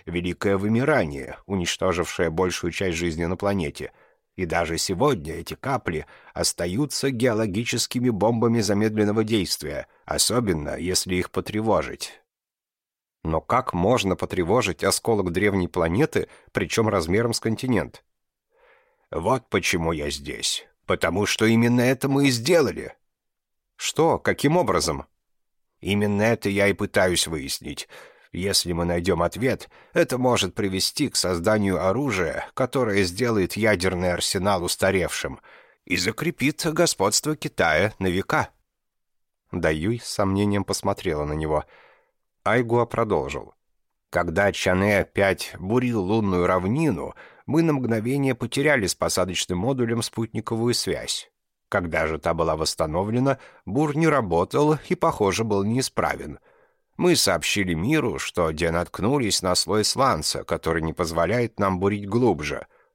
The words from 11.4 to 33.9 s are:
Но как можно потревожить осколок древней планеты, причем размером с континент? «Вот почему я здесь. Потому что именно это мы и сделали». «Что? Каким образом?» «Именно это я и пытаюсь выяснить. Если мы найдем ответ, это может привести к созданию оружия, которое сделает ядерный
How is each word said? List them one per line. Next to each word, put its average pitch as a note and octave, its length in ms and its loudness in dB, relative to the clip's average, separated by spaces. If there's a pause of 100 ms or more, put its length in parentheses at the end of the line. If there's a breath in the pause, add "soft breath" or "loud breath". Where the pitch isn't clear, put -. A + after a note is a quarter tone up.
Но D#2+ 160 0
как - 320 0
можно G2 420 2
потревожить F#2 720 0
осколок F#2+ 480 0
древней F#2+ 340 2
планеты, F2+ 640 0 (240 loud breath)
причем G#2 360 0
размером G2 440 0
с - 80 -4
континент? A2 640 -2 (1040 soft breath)
«Вот A2+ 380 -2
почему E2+ 420 0
я D2 200 -4
здесь. C#2 540 -6 (220)
Потому F#2 400 0
что - 180 0
именно A#2 360 4
это B2+ 280 2
мы C#3 200 2
и - 20 4
сделали». B2+ 640 0 (800)
«Что? - 460 2
Каким C#3+ 360 2
образом?» D2+ 500 0 (720)
«Именно G2+ 420 0
это A2 260 2
я G2 200 2
и G2 40 4
пытаюсь F#2 540 2
выяснить. - 600 -8 (420 loud breath)
Если F2 420 -2
мы E2+ 120 0
найдем F2 380 0
ответ, G#2 480 -2 (220 loud breath)
это D3+ 260 0
может A#2+ 360 2
привести G2+ 540 -2
к - 80 -6
созданию F#2 680 2
оружия, F#2+ 720 0
которое A#2 480 2
сделает F#2+ 520 0
ядерный F#2 580 2